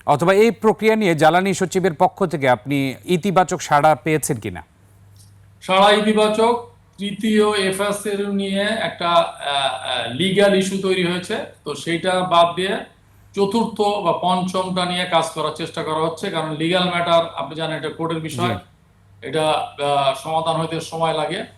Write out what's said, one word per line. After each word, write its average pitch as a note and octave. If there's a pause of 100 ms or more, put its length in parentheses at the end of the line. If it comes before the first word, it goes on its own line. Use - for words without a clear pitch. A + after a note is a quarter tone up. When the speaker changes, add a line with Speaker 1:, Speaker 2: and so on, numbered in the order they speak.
Speaker 1:
অথবা E3+
এই A3
প্রক্রিয়া A3
নিয়ে G3
জ্বালানি E3+
সচিবের F3+
পক্ষ F3+
থেকে C#3+
আপনি C3+ (100)
ইতিবাচক F3+
সাড়া D3+
পেয়েছেন D#3
কিনা? G2 (1000)
Speaker 2:
সাড়া G3
ইতিবাচক। G#3+ (320)
তৃতীয় G#3
এফএসআরইউ G3+
নিয়ে G3
একটা, G3+
আহ, E3+
আহ, C3
লিগ্যাল F#3+
ইস্যু F#3+
তৈরি F#3
হয়েছে, F3+ (280)
তো D3
সেইটা E3+
বাদ E3+
দিয়ে G3 (580)
চতুর্থ G3+
বা G3+
পঞ্চমটা F3+
নিয়ে F3+
কাজ E3
করার D#3
চেষ্টা D#3+
করা D#3
হচ্ছে, E3
কারণ D#3
লিগ্যাল F3
ম্যাটার E3+
আপনি D3+
জানেন D#3
এটা D3
কোর্টের D#3+
বিষয়, B2+
Speaker 1:
জি। -
Speaker 2:
এটা, D#3
আহ, C#3+
সমাধান D#3+
হইতে D#3+
সময় E3
লাগে। D#3 (140)